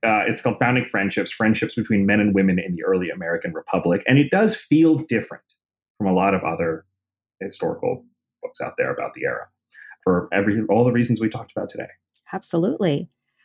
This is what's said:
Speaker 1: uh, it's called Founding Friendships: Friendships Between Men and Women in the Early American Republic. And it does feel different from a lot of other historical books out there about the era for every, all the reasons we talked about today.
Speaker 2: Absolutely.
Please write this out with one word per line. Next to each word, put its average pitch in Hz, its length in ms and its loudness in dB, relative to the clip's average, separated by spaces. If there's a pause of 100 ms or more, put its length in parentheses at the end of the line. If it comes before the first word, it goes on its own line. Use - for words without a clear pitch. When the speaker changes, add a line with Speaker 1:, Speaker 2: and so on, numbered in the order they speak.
Speaker 1:
uh, 107 220 2
it's 113 140 -2
called 117 180 -2
Founding 123 240 2
Friendships: 98 480 -2
Friendships 110 440 0
Between 104 300 2
Men 104 140 4
and 104 160 4
Women 95 240 4
in 90 160 -6
the 80 80 -8
Early 90 260 0
American 82 440 -6
Republic. 87 540 -2
And 131 120 6
it 147 100 4
does 202 280 2
feel 156 400 4
different - 460 -6 (540)
from 98 100 -2
a 92 60 2
lot 95 200 2
of 87 100 -2
other 82 420 -4 (540)
historical - 640 -6 (400)
books - 180 -14
out - 160 -8
there 67 160 -2
about - 220 -8
the 65 100 -6
era 60 220 -6 (560)
for 90 280 0
every, 101 380 0
all 113 160 4
the 123 60 4
reasons 117 280 2
we 110 80 0
talked 104 280 -8
about 101 140 -6
today. - 180 -12 (440)
Speaker 2:
Absolutely. 175 760 -2 (360)